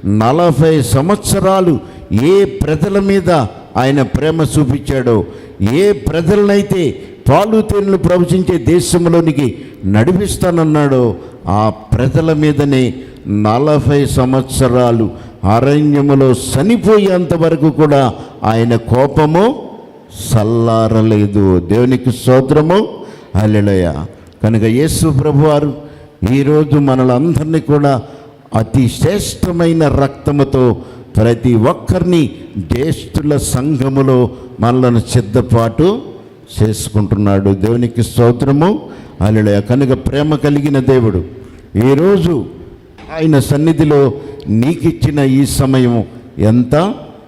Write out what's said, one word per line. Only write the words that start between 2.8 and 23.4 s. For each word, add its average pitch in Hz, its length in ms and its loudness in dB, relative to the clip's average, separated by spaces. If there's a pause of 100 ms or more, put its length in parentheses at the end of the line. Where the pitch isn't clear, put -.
మీద 196 320 0 (460)
ఆయన 135 260 0
ప్రేమ 160 440 -2 (120)
చూపించాడో, 123 680 0 (480)
ఏ 196 200 2
ప్రజలనైతే 196 1080 0 (260)
పాలు 208 320 2
తేనెలు 202 360 -2
ప్రవచించే 175 640 0
దేశంలోనికి 160 960 0 (320)
నడిపిస్తానన్నాడో, 151 1300 0 (300)
ఆ 104 240 0
ప్రజల 147 600 -2
మీదనే 143 640 0 (340)
నలభై 139 760 0
సంవత్సరాలు 127 1040 0 (340)
అరణ్యములో 139 840 2
చనిపోయేంత 185 1040 2
వరకు 160 360 0
కూడా 139 420 2 (320)
ఆయన 117 320 0
కోపము 151 920 0 (640)
చల్లారలేదు. 110 1300 2
దేవునికి 123 520 0
స్తోత్రము, 151 760 2 (480)
హల్లెలూయా. 98 720 0 (360)